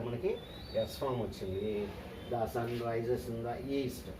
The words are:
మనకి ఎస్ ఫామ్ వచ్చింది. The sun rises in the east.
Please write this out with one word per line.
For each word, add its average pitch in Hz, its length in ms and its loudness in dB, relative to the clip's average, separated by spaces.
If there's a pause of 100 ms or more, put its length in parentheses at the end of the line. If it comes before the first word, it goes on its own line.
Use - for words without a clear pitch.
మనకి 120 240 2 (500)
ఎస్ - 180 -2
ఫామ్ 127 240 2
వచ్చింది. 98 460 0 (600)
The 117 100 2 (100)
sun 117 160 2 (200)
rises 117 420 2
in 113 160 -2
the 120 80 0 (240)
east. - 280 -2 (120)